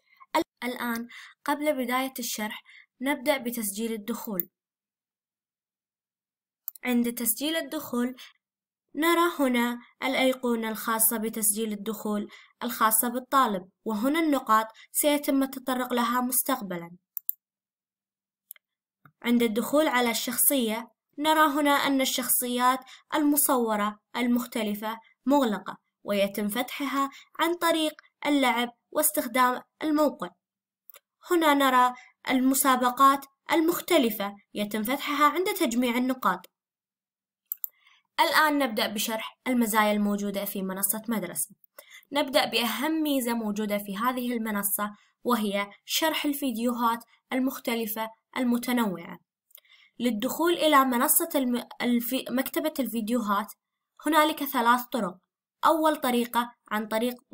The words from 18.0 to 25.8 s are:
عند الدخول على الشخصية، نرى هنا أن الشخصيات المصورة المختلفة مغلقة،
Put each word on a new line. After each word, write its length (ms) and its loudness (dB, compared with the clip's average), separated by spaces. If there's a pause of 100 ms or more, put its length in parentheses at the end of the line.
عند 220 2
الدخول 440 2
على 240 2
الشخصية، 760 0 (300)
نرى 300 4
هنا 240 2
أن 300 2
الشخصيات 800 0 (360)
المصورة 840 2 (160)
المختلفة 840 -2 (260)
مغلقة، 520 2 (260)